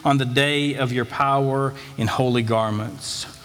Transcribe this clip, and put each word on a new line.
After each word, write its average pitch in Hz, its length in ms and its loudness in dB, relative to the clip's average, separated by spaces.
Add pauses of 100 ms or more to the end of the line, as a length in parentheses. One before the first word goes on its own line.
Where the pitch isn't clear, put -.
on 139 160 4
the 135 60 0
day 143 500 2
of 131 180 -2
your 123 120 0
power 139 680 2 (240)
in 113 100 0
holy 123 360 0
garments. 110 800 -2 (200)